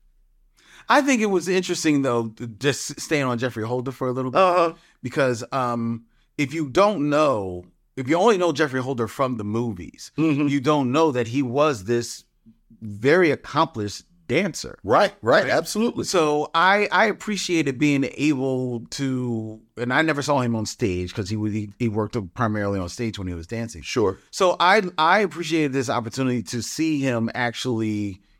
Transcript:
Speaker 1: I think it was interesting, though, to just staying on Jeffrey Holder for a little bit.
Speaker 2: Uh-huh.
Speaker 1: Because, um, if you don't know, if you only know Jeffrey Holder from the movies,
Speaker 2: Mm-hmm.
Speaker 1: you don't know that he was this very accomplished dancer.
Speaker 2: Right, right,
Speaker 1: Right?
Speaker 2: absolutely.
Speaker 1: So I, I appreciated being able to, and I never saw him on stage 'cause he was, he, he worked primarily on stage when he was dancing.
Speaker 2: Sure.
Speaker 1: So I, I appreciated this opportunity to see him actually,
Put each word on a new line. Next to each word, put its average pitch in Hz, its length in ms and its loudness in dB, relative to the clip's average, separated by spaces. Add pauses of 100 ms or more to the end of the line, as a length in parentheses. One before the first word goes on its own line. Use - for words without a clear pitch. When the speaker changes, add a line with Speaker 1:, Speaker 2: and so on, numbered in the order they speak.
(880)
Speaker 1:
I 269 140 6
think 262 220 4
it 214 40 2
was 185 200 0
interesting, 170 560 2
though, 120 240 2 (100)
to 127 80 -10
just 127 540 -2
staying 147 240 -2
on 123 160 -2
Jeffrey 120 260 -4
Holder 123 260 -4
for 131 160 -4
a 127 40 -2
little 131 180 -4
bit. 131 100 0
Speaker 2:
Uh-huh. 175 340 4 (280)
Speaker 1:
Because, 127 500 0
um, 120 540 -2 (320)
if 143 160 -2
you 160 160 -4
don't 165 400 4
know, 110 560 0 (300)
if 131 120 -6
you 147 80 2
only 202 220 6
know 175 160 2
Jeffrey 131 280 0
Holder 123 260 -2
from 127 300 -2
the 107 60 -6
movies, 104 720 -6
Speaker 2:
Mm-hmm. 147 300 2
Speaker 1:
you 143 140 0
don't 139 300 2
know 156 200 4
that 120 160 0
he 127 140 -2
was 131 420 0
this 117 400 -2 (580)
very 131 500 4
accomplished 123 720 -4 (240)
dancer. 147 560 -4
Speaker 2:
Right, 139 380 4
right, 135 220 4
Speaker 1:
Right? 127 80 0
Speaker 2:
absolutely. 170 540 0
Speaker 1:
So 151 480 0
I, 190 380 4
I 190 160 4
appreciated 170 720 -2
being 139 340 2
able 131 680 -2 (100)
to, 120 680 -4 (160)
and 120 160 -4
I 139 120 2
never 151 180 0
saw 143 200 2
him 117 140 0
on 110 120 -2
stage 90 460 -2
'cause 95 160 -6
he 110 60 -4
was, 107 160 -2
he, 104 280 -4
he 120 100 0
worked 104 260 -4 (200)
primarily 104 440 -2
on 87 100 -4
stage 113 300 -6
when 95 80 -6
he 87 60 -4
was 85 140 -10
dancing. 113 340 -8
Speaker 2:
Sure. 98 380 0 (120)
Speaker 1:
So 185 280 2
I, 190 240 4 (160)
I 170 200 6
appreciated 156 540 0
this 131 160 0
opportunity 120 540 -2
to 120 180 -6
see 156 380 -2
him 120 340 0
actually, 110 880 -4 (180)